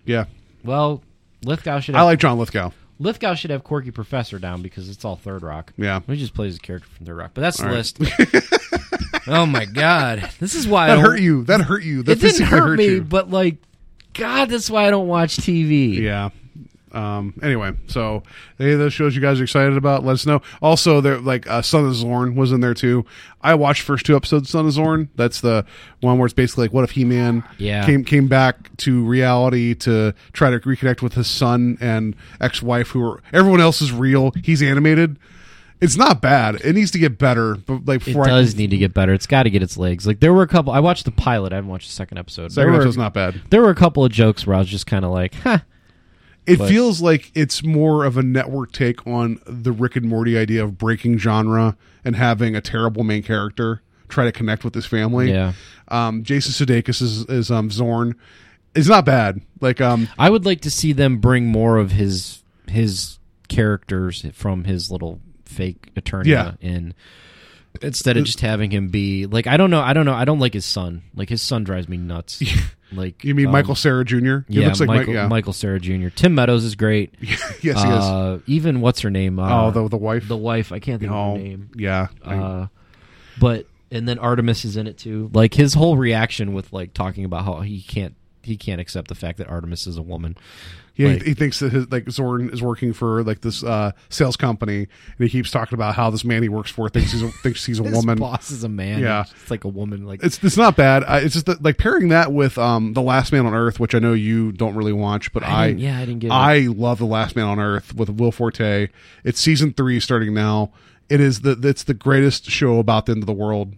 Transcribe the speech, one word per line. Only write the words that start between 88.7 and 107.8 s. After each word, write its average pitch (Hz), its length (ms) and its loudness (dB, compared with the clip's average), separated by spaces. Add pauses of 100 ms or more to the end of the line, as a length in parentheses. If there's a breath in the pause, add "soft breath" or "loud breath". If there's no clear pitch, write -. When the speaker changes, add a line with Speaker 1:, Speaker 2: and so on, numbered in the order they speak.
Speaker 2:
accept 87 280 -10
the 87 80 -12
fact 85 240 -12
that 90 100 -12
Artemis 85 380 -10
is 85 100 -12
a 80 60 -10
woman. 85 340 -10 (580 loud breath)
Speaker 1:
Yeah, 139 120 -4
Speaker 2:
Like 131 160 -2
Speaker 1:
he, 156 60 -6
he 147 40 -4
thinks 143 240 -6
that 135 140 -6
his, 127 200 -6
like, 123 200 -8
Zorn 123 380 -8
is 117 120 -12
working 120 320 -6
for, 113 300 -4
like, 107 180 -8
this, 113 220 -8
uh, 107 300 -4 (160 soft breath)
sales - 280 -2
company, 107 440 -4
and 98 60 -8 (300 soft breath)
he 120 100 0
keeps 123 220 -4
talking 120 260 -6
about 107 200 -4
how 113 160 0
this 110 120 -4
man 117 200 -2
he 110 60 -2
works 104 200 -8
for 110 180 -6
thinks - 260 0
he's 113 100 -2
a, 117 80 -4
<laughs> - 100 -20
thinks 120 240 -4
he's 113 140 -6
a 113 40 -2
Speaker 2:
His 107 120 -2
Speaker 1:
woman. 113 240 2
Speaker 2:
boss 123 320 -6
is 117 120 -12
a 113 60 -6
man. 101 300 -6
Speaker 1:
Yeah. 110 220 -2 (200)
Speaker 2:
It's - 80 -20
like 113 140 -6
a 101 60 -6
woman. 101 360 -10
Like 98 180 -14
Speaker 1:
It's, - 200 -2
it's 190 140 2
not 214 180 6
bad. 135 300 4
I, 139 160 0
it's 151 120 -2
just 165 140 -4
that, 170 160 -2
like, 151 160 0
pairing 220 300 2
that 160 220 4
with, 139 280 0
um, 113 340 0
The 131 80 -2
Last 127 300 0
Man 131 160 4
on 107 80 -2
Earth, 117 240 -2
which 117 160 -2
I 113 40 4
know 117 140 2
you 110 380 0
don't 104 240 -4
really 107 180 -2
watch, 104 400 -4
but 117 80 -4
Speaker 2:
I 110 220 0
Speaker 1:
I, 110 60 2
Speaker 2:
didn't, - 100 -4
yeah, 131 180 -4
I 123 80 -6
didn't 120 140 -8
get 113 80 -6
it. 117 60 0
Speaker 1:
I 143 340 4
love 117 320 -2
The 120 80 -2
Last 110 280 -4
Man 110 120 -2
on 101 120 -2
Earth 104 360 -4